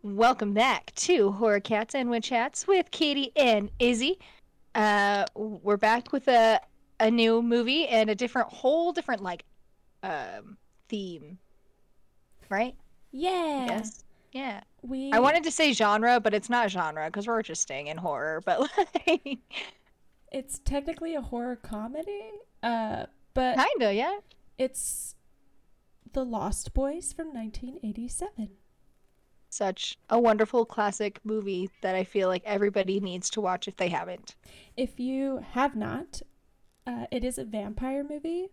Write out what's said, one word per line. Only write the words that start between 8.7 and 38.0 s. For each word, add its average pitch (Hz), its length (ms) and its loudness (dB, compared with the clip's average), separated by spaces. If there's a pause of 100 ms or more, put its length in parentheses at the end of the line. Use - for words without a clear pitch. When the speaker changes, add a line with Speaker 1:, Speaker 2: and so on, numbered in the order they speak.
Speaker 1:
different, 247 320 -4
like, 180 220 -8 (580)
um, 139 540 -8 (320)
theme. 180 500 -10 (1120)
Right? 233 240 -2 (380)
Speaker 2:
Yeah. 311 540 -2
Speaker 1:
Yes. 220 360 -6 (300)
Yeah. 262 300 -10 (200)
Speaker 2:
We 262 300 -4
Speaker 1:
I 220 80 6
wanted 302 240 6
to 330 80 -2
say 302 200 4
genre, 220 460 4
but 214 160 2
it's 214 160 -2
not 240 220 2
genre 156 360 -2
'cause 208 200 -6
we're 226 140 0
just 165 200 -6
staying 143 240 -6
in 156 120 -8
horror, 156 460 -4
but, 180 160 2
<laughs> - 460 0
like, 277 320 0 (960)
Speaker 2:
It's 262 320 -8
technically 320 500 -4
a 294 80 -4
horror 240 320 -6
comedy, 294 680 -10 (400)
uh, 226 420 -4 (280)
but 254 220 2
Speaker 1:
Kinda, 254 380 2
yeah. 320 240 0 (400)
Speaker 2:
it's - 560 -4 (1000)
The 262 120 -2
Lost 214 500 -6
Boys 285 380 -2
from 320 200 -10
nineteen 247 520 -10
eighty-seven. 233 640 -8 (1000)
Speaker 1:
Such - 480 -4 (100)
a 226 100 4
wonderful 226 460 4
classic 208 600 -2
movie 196 440 -4 (140)
that 185 120 0
I 185 100 0
feel 190 240 0
like 180 180 0
everybody 202 540 0
needs 180 280 -6
to 220 140 -4
watch 185 260 -2
if - 80 -14
they 180 140 0
haven't. 170 440 -8 (440)
Speaker 2:
If 254 200 -4
you 262 520 -2
have 277 260 0
not, 226 460 -8 (640)
uh, 240 240 -8
it 233 120 -4
is 254 140 -4
a 262 80 -8
vampire 220 580 -6